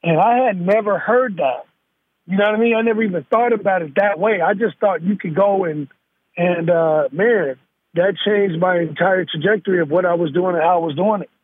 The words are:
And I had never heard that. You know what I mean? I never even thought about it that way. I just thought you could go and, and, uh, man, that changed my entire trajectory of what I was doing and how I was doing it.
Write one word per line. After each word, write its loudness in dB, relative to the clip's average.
And 0
I 2
had -2
never 0
heard 0
that. -2
You -4
know 2
what 2
I -2
mean? 2
I 0
never 0
even -4
thought 2
about 0
it -10
that 0
way. 0
I 0
just -4
thought 0
you -2
could -6
go 2
and, -6
and, 0
uh, 2
man, 0
that 2
changed 0
my 2
entire 0
trajectory -2
of -2
what 2
I 2
was -2
doing 0
and 0
how 4
I -2
was -4
doing 0
it. -14